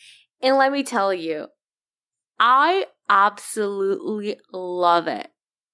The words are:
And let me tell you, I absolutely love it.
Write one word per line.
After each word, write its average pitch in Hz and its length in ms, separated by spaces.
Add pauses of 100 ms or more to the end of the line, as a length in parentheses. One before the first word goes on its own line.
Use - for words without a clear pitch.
(440)
And 262 140
let 269 140
me 277 120
tell 202 280
you, 160 360 (920)
I 285 460 (240)
absolutely 202 1300 (160)
love 180 540
it. 123 200 (460)